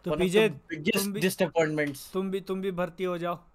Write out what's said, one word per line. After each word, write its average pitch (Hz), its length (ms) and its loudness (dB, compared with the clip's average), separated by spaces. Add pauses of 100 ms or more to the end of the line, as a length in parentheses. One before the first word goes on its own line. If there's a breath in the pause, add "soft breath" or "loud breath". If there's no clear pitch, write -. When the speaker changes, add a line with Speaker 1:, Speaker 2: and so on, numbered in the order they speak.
Speaker 1:
तो 180 60 -4
Speaker 2:
One - 20 2
of - 0 -
the 151 80 0
Speaker 1:
पीजे, 190 280 6
Speaker 2:
biggest 160 560 -2
Speaker 1:
तुम 202 80 -4
भी, 190 80 -4
Speaker 2:
disappointments। 156 920 0
Speaker 1:
तुम 190 180 -2
भी, 196 100 -2
तुम 190 200 -4
भी 190 100 -2
भर्ती 180 340 -4
हो 180 140 -2
जाओ 170 260 -4 (100)